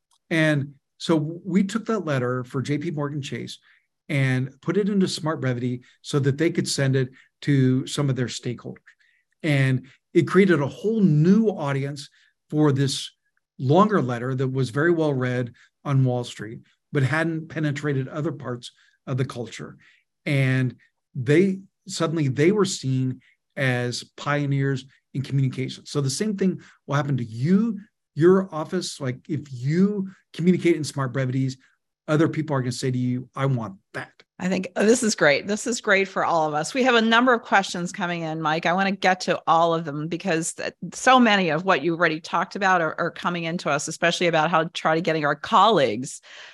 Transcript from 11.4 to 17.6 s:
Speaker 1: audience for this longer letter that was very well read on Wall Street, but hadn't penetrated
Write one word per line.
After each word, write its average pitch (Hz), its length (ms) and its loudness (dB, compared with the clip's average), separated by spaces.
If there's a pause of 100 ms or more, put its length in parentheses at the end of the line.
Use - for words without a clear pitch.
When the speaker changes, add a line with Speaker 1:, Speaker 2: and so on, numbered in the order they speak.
Speaker 1:
audience 143 600 -4 (400)
for 151 220 4
this 135 400 -2 (480)
longer 180 420 4
letter 123 320 -4
that 131 140 -2
was 131 220 -2
very 143 220 2
well 160 220 2
read 123 400 -2 (300)
on 135 220 2
Wall 123 180 0
Street, 110 360 -14 (320)
but 147 120 0
hadn't 160 460 -2
penetrated 147 580 -4